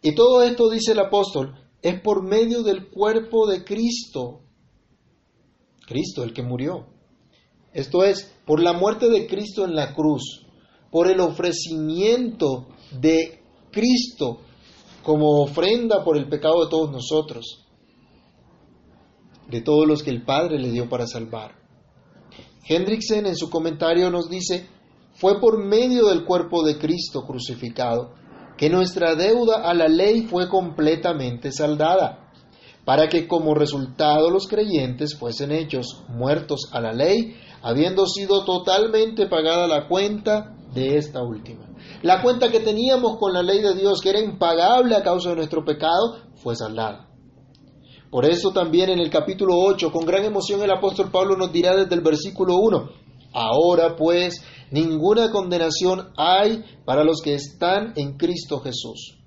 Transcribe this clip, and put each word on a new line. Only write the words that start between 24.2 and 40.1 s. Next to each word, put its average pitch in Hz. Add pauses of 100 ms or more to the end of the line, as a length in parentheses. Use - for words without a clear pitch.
dice, 180 (480)
"Fue -
por 220
medio 233
del 170
cuerpo 175
de 151
Cristo 156
crucificado 120 (440)
que 147
nuestra 180
deuda 220
a 175
la 165
ley 202
fue 180
completamente 156
saldada, 151 (540)
para 151
que 165
como 160
resultado 151
los 190
creyentes 151
fuesen 127
hechos 156
muertos 135
a 127
la 113
ley, 190 (260)
habiendo 180
sido 196
totalmente 220
pagada 170
la 147
cuenta 208 (180)